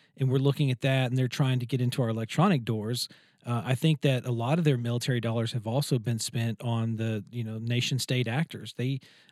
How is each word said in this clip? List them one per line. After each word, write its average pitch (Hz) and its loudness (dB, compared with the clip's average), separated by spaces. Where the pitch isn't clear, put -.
and 131 2
we're 135 4
looking 139 2
at 120 -2
that 131 2
and 127 0
they're 127 2
trying 131 2
to 120 -4
get 127 0
into 123 0
our 113 2
electronic 117 2
doors. 110 -2
Uh, 117 -2
I 127 2
think 156 2
that 131 2
a 127 -2
lot 120 0
of 165 2
their 139 4
military 120 0
dollars 113 -2
have 104 -4
also 127 0
been 113 0
spent 117 -4
on 113 0
the, 110 -2
you 120 -6
know, 110 -8
nation 120 -2
state 127 -2
actors. 117 -4
They, 131 -2